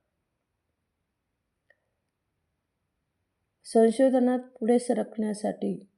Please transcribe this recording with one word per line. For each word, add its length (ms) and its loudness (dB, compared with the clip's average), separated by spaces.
संशोधनात 760 2
पुढे 400 0
सरकण्यासाठी 1080 -6